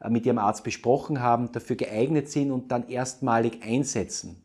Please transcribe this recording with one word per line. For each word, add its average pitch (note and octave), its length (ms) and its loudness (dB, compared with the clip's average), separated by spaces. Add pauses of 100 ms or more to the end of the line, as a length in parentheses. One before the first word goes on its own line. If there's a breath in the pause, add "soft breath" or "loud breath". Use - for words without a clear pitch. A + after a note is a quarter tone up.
äh, - 80 -8
mit A#2 180 2
Ihrem A#2+ 120 4
Arzt G#2+ 240 2
besprochen C3 580 0
haben, A#2+ 300 2
dafür B2 260 -4
geeignet C#3 540 0
sind C#3 220 0
und B2+ 180 -4
dann A#2+ 180 -2
erstmalig A#2+ 760 0
einsetzen, A2 800 -2